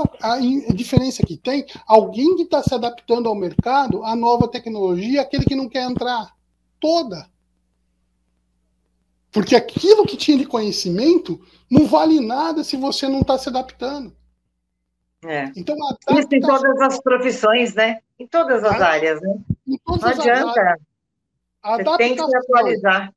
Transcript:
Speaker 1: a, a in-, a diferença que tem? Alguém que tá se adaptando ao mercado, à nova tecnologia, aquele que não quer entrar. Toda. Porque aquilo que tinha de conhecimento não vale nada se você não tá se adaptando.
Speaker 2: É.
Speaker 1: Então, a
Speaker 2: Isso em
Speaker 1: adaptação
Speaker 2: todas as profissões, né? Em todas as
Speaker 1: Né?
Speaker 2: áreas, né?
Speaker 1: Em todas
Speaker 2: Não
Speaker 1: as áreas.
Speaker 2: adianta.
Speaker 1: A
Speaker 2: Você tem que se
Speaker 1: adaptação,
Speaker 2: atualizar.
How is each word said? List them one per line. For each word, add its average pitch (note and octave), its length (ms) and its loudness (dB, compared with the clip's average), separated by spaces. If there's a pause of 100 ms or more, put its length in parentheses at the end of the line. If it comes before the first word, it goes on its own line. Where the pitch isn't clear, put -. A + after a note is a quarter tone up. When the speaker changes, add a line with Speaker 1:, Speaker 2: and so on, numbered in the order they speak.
(220)
Speaker 1:
a, A3 120 -2
a C4 60 -4
in-, B3+ 300 0
a G#3+ 40 2
diferença B3 520 -2
que D#3+ 100 -4
tem? C4 300 -4 (220)
Alguém A3 480 4
que E4 100 -2
tá C#4+ 160 0
se - 140 -2
adaptando A#3+ 520 -2
ao A3 60 0
mercado, A3 720 -2
à A3+ 120 -4
nova A#3+ 320 2
tecnologia, A3 760 -4
aquele C4+ 220 -4
que C#4 120 0
não C4+ 120 -4
quer B3+ 220 -6
entrar. A#3 460 -6 (440)
Toda. D4 480 -2 (2000)
Porque G#3+ 240 2
aquilo F#4+ 500 4
que - 120 -6
tinha D4 200 2
de C4+ 80 -2
conhecimento G#3+ 960 -2 (300)
não C#4+ 180 6
vale D#4 320 4
nada D4 440 -4
se - 140 -8
você C4+ 300 -4
não C4+ 160 0
tá C4 160 0
se C4+ 100 -10
adaptando. B3+ 680 -10 (1080)
Speaker 2:
É. C#3+ 300 -6
Speaker 1:
Então, F3+ 200 -6
a C#4 380 -2
Speaker 2:
Isso C#4 180 2
em C4+ 60 4
Speaker 1:
adaptação C4+ 240 2 (140)
Speaker 2:
todas B3+ 60 0 (120)
as C4 80 -8
profissões, B3 720 0
né? A3+ 260 0 (200)
Em B3 80 -18
todas B3+ 360 0
as G#3 160 2
Speaker 1:
Né? F#3 60 2
Speaker 2:
áreas, D#3 360 0
né? G3 140 -4 (320)
Speaker 1:
Em C4+ 160 -4
todas E4+ 200 -4
Speaker 2:
Não A#3+ 80 2
Speaker 1:
as C4 80 -2
áreas. B3 280 2
Speaker 2:
adianta. F#3 320 0 (840)
Speaker 1:
A G#3+ 140 -2
Speaker 2:
Você G3 200 0
tem A#3+ 180 2
que D#4+ 60 -4
se - 20 -2
Speaker 1:
adaptação, B3+ 160 2 (160)
Speaker 2:
atualizar. G3+ 600 2